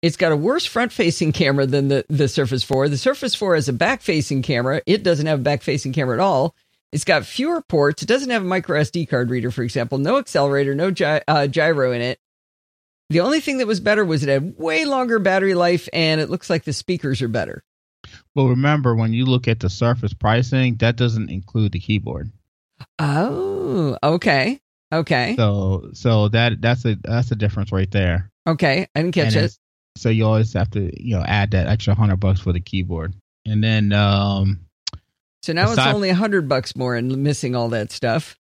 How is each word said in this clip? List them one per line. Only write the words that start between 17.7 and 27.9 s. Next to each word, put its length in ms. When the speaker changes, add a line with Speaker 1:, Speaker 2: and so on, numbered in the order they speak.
Speaker 2:
Well, 120
remember, 460
when 200
you 100
look 240
at 100
the 120
Surface 420
pricing, 640
that 200
doesn't 340
include 420
the 80
keyboard. 500
Speaker 1:
Oh, 1040
okay. 580
Okay. 460
Speaker 2:
So, 560
so 340
that, 320
that's 240
a, 120
that's 340
a 60
difference 360
right 180